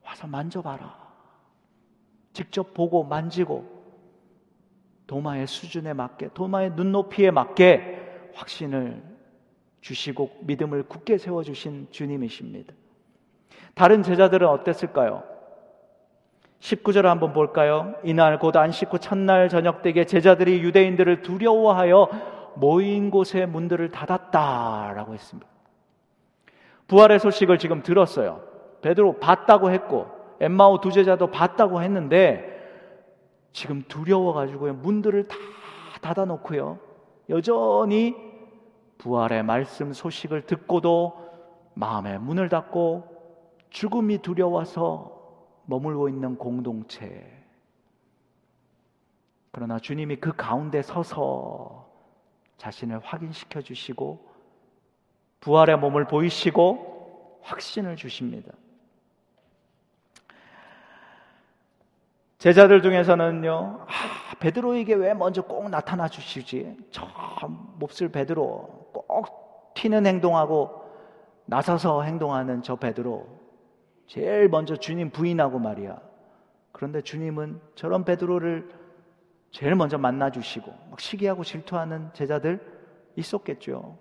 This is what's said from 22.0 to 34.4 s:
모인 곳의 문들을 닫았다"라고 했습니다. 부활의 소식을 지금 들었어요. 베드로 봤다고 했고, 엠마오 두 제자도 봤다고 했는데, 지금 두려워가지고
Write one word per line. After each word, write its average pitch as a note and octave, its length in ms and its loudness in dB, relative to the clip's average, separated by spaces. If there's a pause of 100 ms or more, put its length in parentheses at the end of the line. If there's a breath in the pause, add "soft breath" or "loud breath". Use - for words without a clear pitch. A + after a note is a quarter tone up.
모인 G3 560 2
곳의 F#3 360 0
문들을 E3+ 440 -4
닫았다"라고 A#2 1200 -4
했습니다. - 340 -18 (1400 soft breath)
부활의 G#3 320 10
소식을 G3 400 4
지금 D#3+ 240 -4
들었어요. C#3+ 580 2 (400)
베드로 F3 380 2
봤다고 F#3 520 6
했고, C#3 380 -2 (300)
엠마오 G3 400 6
두 F#3 120 -2
제자도 F#3 400 4
봤다고 F3+ 500 2
했는데, F3 680 2 (1000)
지금 C#3 320 -10
두려워가지고 D3 880 -2